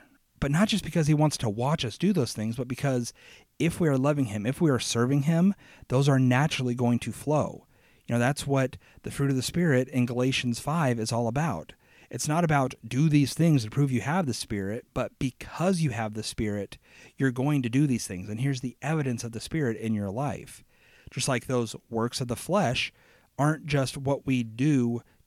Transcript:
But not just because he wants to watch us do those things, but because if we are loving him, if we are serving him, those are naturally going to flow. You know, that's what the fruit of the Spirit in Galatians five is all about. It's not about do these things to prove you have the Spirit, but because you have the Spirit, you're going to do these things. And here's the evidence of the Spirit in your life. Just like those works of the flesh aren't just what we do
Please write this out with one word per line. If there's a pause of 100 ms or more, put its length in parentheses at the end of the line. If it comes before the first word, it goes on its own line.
(400)
But
not
just
because
he
wants
to
watch
us
do
those
things,
but
because (460)
if
we
are
loving
him,
if
we
are
serving
him, (360)
those
are
naturally
going
to
flow. (400)
You
know,
that's
what (260)
the
fruit
of
the
Spirit
in
Galatians
five
is
all
about. (360)
It's
not
about (120)
do
these
things
to
prove
you
have
the
Spirit,
but
because
you
have
the
Spirit, (360)
you're
going
to
do
these
things.
And
here's
the
evidence
of
the
Spirit
in
your
life. (480)
Just
like
those (160)
works
of
the
flesh (460)
aren't
just
what
we
do (260)